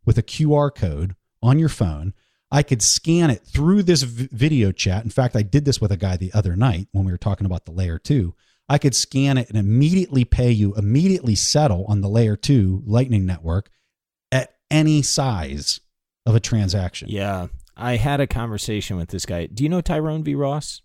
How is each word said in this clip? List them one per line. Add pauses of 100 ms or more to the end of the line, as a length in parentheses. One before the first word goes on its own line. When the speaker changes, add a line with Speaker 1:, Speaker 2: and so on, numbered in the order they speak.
Speaker 1:
with
a
Q
R
code (260)
on
your
phone. (380)
I
could
scan
it
through
this
v-,
video
chat.
In
fact,
I
did
this
with
a
guy
the
other
night
when
we
were
talking
about
the
layer
two. (320)
I
could
scan
it
and
immediately
pay
you,
immediately
settle
on
the
layer
two
Lightning
Network (640)
at (140)
any
size (440)
of
a
transaction.
Speaker 2:
Yeah. (280)
I
had
a
conversation
with
this
guy.
Do
you
know
Tyrone
V
Ross